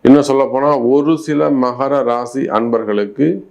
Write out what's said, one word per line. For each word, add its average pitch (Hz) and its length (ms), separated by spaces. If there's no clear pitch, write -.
இன்னும் 139 260
சொல்ல 135 140
போனா 139 160
ஒரு 147 200
சில 151 240
மகர 135 460
ராசி 120 320
அன்பர்களுக்கு 113 720